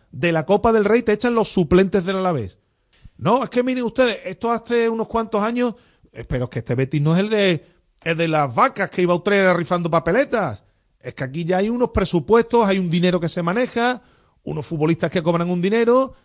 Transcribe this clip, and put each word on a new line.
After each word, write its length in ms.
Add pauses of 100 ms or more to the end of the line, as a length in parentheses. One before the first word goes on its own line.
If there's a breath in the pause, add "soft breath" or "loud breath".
(120)
de 200
la 140
Copa 260
del 140
Rey, 160
te 120
echan 200
los 180
suplentes 540
del 120
Alavés. 420 (580 soft breath)
No, 260
es 60
que 140
miren 200
ustedes, 400
esto 280
hace 360
unos 200
cuantos 360
años, 300 (400 soft breath)
eh, 120
pero 200
es 60
que 80
este 160
Betis 260
no 140
es 60
el 80
de, 360 (380 soft breath)
el 140
de 100
las 260
vacas 380
que 100
iba 140
usted 400
rifando 340
papeletas. 760 (360)
Es 160
que 80
aquí 200
ya 140
hay 120
unos 200
presupuestos, 800
hay 100
un 140
dinero 280
que 100
se 120
maneja, 600 (400 soft breath)
unos 220
futbolistas 460
que 120
cobran 260
un 120
dinero 520 (120)